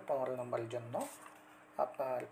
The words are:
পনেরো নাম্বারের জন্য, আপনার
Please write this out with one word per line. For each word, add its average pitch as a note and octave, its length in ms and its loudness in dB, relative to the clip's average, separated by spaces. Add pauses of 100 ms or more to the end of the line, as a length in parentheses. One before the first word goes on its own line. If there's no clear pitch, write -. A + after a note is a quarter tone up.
পনেরো B2+ 300 4
নাম্বারের A#2+ 320 0
জন্য, A#2+ 380 0 (720)
আপনার C3 440 2 (120)